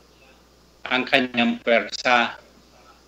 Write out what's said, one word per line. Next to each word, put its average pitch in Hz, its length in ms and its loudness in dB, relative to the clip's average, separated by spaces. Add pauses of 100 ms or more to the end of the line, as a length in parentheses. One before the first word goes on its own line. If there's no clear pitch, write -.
(880)
ang 127 160 -2
kanyang 120 560 0
pwersa, 117 800 0 (680)